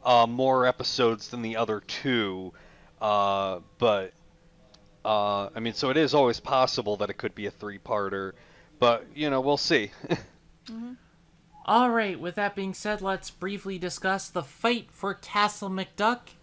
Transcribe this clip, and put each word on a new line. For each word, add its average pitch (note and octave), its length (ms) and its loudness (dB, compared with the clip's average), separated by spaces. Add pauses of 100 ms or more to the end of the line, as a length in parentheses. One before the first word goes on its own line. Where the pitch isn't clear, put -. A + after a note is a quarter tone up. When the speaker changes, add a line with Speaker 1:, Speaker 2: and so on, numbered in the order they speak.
Speaker 1:
uh, A#2+ 220 8
more B2+ 400 2
episodes A#2 600 0
than B2 140 -8
the A2+ 140 -4
other A2 240 0
two, G2 720 -2 (480)
uh, G2 580 2 (200)
but, G2+ 340 2 (920)
uh, G#2 480 2
I A2+ 60 -10
mean, A2+ 160 -4
so C3+ 160 -2
it C3+ 60 2
is D3 180 2
always C3 240 4
possible B2 600 0
that G2+ 120 -2
it G2 40 -8
could G#2 200 -8
be G#2 120 -8
a G2 40 -4
three-parter, G2 840 -6 (440)
but, A#2 260 4 (120)
you D3 140 -2
know, C3+ 100 2
we'll C#3 160 2
see. B2+ 340 0 (180)
<laughs> - 20 -4 (560)
Speaker 2:
Mm-hmm. A3+ 260 -12 (720)
Speaker 3:
All A#3+ 240 4
right, G#3 300 -2
with F3 160 -8
that G3+ 180 -4
being F#3+ 200 -6
said, G#3 280 -6
let's F#3+ 280 -4
briefly F#3+ 480 -8
discuss F#3+ 500 -4
the F3 140 -4
fight - 500 -2
for G3 220 -6
Castle G#3 560 -2
McDuck G3+ 500 -2 (220)